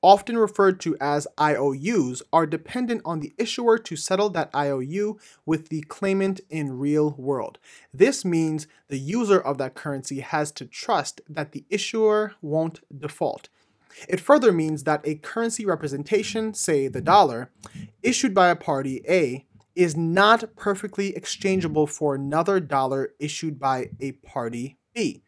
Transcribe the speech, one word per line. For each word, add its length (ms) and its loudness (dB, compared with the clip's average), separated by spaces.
often 340 6
referred 440 2
to 200 -4
as 260 0
I 160 4
O 180 0
Us, 480 -2
are 140 4
dependent 580 -4
on 160 -4
the 180 -10
issuer 400 2
to 180 -10
settle 340 0
that 220 -4
I 180 0
O 100 -2
U 380 -4
with 220 -2
the 140 -6
claimant 580 -2
in 280 -6
real 380 0
world. 420 -6
This 320 2
means 420 0
the 100 -6
user 400 2
of 200 -2
that 180 -6
currency 420 -8
has 340 -4
to 140 -14
trust 640 -4
that 240 -8
the 180 -14
issuer 720 0
won't 380 -4
default. 520 -6
It 100 -2
further 340 6
means 300 -2
that 240 -2
a 80 -2
currency 500 -6
representation, 880 -2
say 340 0
the 120 -8
dollar, 520 4
issued 320 2
by 140 8
a 80 4
party 520 -4
A 380 0
is 200 2
not 600 4
perfectly 600 -4
exchangeable 680 0
for 300 -2
another 420 0
dollar 600 -2
issued 400 -6
by 300 -2
a 120 -6
party 640 -8
B. 360 -4